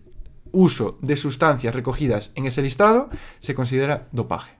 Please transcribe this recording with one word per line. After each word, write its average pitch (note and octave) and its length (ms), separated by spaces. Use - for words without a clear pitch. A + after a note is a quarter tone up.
uso C#3 480
de C#3+ 160
sustancias C3 580
recogidas B2+ 600
en C3 100
ese C3 160
listado G#3+ 480
se C3+ 140
considera C3 580
dopaje, - 480